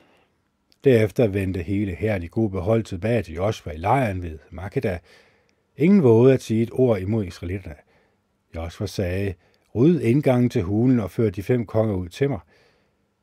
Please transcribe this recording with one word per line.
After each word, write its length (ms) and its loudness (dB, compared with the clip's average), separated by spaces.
Derefter 420 4
vendte 360 -2
hele 320 -2
hæren 280 -4
i 80 -10
god 200 -2
behold 320 -2
tilbage 400 -4
til 120 -12
Joshua 380 -6
i 40 -12
lejren 460 -2
ved 160 -10
Makkeda. 480 -6
Ingen 260 4
vågede 320 6
at 80 -2
sige 200 -2
et 100 -4
ord 280 2
imod 240 -2
israelitterne. 520 -10
Joshua 320 -8
sagde: 480 -4
"Ryd 260 4
indgangen 500 2
til 120 -2
hulen 380 2
og 100 -6
før 200 0
de 120 -10
fem 240 0
konger 280 0
ud 140 -6
til 200 -2
mig." 120 -4